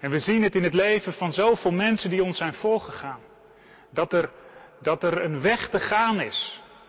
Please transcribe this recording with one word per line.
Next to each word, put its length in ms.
En 100
we 80
zien 240
het 120
in 80
het 120
leven 380
van 200
zoveel 380
mensen 400
die 120
ons 140
zijn 180
voorgegaan. 640
Dat 220
er, 180
dat 220
er 220
een 160
weg 280
te 100
gaan 420
is. 420